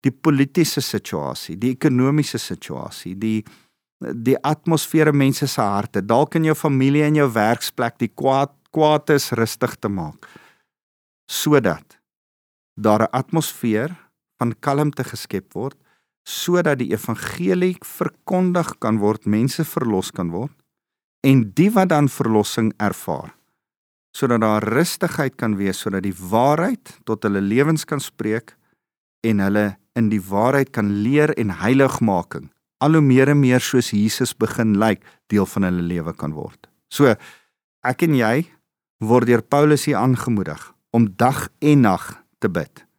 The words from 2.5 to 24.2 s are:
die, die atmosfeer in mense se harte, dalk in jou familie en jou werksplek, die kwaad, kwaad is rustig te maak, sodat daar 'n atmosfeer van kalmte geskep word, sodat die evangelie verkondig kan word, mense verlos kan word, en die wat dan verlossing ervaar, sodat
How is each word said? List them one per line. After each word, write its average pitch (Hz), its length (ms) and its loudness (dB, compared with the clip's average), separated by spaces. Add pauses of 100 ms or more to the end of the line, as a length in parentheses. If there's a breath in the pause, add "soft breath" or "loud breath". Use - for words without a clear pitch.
die, 110 220 -2 (600 soft breath)
die 117 360 -2 (100)
atmosfeer 156 640 0
in 143 100 2
mense 135 300 0
se 120 140 -2
harte, 101 400 -2
dalk 127 340 2
in 160 100 0
jou 156 80 0
familie 139 520 2
en 151 100 2
jou 143 160 4
werksplek, 117 680 -2
die 120 120 -4
kwaad, 135 420 0 (160)
kwaad 151 460 2
is - 180 -2
rustig 113 480 -2
te 107 80 -4
maak, - 380 -8 (1000 soft breath)
sodat 117 720 0 (800)
daar 107 240 4
'n - 100 0
atmosfeer 127 800 -2 (480)
van 120 220 -2
kalmte 143 440 -2
geskep - 500 -10
word, 127 220 -8 (500)
sodat 165 540 0
die 123 140 -2
evangelie 180 880 -2
verkondig 180 1000 -2
kan 110 180 0
word, 107 260 0
mense 113 380 0
verlos 107 500 -4
kan 87 180 -6
word, 110 220 -8 (720)
en 131 300 4
die 185 180 4
wat 190 180 4
dan 147 160 2
verlossing 110 720 0
ervaar, 95 540 -4 (840)
sodat 120 260 2